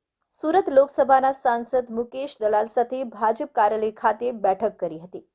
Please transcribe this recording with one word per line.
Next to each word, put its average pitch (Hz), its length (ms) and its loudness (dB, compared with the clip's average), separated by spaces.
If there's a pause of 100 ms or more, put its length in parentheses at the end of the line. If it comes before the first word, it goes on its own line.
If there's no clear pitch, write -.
(340)
સુરત 349 340 0
લોકસભાના 269 640 4
સાંસદ 240 580 -2
મુકેશ 240 500 -8
દલાલ 214 260 2
સાથે 247 380 -2
ભાજપ 226 480 -2
કાર્યાલય 214 380 0
ખાતે 220 420 -2
બેઠક 196 440 0
કરી 165 220 -6
હતી. 175 260 -16 (100)